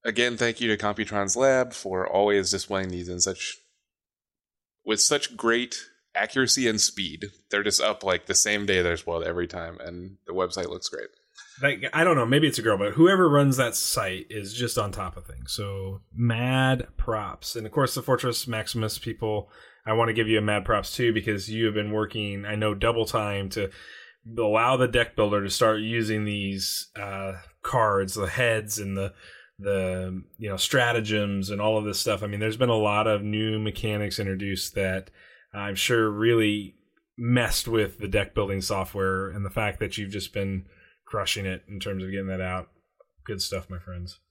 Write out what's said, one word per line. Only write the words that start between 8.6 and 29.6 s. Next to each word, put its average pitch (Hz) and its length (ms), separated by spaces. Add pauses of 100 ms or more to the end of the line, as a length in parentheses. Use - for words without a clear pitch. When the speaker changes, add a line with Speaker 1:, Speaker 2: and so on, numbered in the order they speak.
Speaker 1:
day 95 160
they're 87 140
spoiled 82 280
every 87 220
time, 85 340
and 90 360 (100)
the 87 60
website 90 360
looks 87 200
great. 57 200 (540)
Speaker 2:
Like, 135 300
I 160 120
don't 175 120
know, 120 100
maybe 143 220
it's - 100
a 113 40
girl, 104 160
but 101 160
whoever 180 340
runs 143 280
that 123 180
site 95 560
is 104 240
just 120 240
on 101 140
top 92 240
of 85 100
things. - 260
So 98 480 (140)
mad 123 720 (100)
props. 107 600
And 110 100
of 104 60
course, 135 220
the 127 80
Fortress 123 440
Maximus 110 520
people, 107 500 (380)
I 110 60
wanna 117 200
give 110 160
you 110 100
a 104 40
mad 104 220
props 104 300
too, 117 180
because 104 380
you 110 160
have 104 80
been 107 180
working, 104 520
I 104 100
know, 107 200
double 113 320
time 101 440
to 98 200 (680)
allow 113 400
the 127 120
deck 117 280
builder 104 260
to 98 80
start 110 300
using 110 440
these, 98 680 (100)
uh, 98 340 (280)
cards, 101 520
the 98 140
heads 107 500
and 98 180
the, 98 160 (460)
the, 92 640 (160)